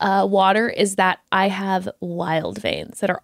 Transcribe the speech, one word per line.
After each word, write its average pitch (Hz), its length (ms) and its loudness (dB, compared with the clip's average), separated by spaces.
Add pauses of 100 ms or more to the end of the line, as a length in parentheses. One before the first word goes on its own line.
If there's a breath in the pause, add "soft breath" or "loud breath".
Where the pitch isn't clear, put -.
uh, 196 280 2
water 196 420 4
is 196 260 0
that 185 220 2 (120)
I 190 180 2
have 190 380 -2 (140)
wild 170 580 -4
veins - 420 -6
that 190 100 0
are 180 140 -4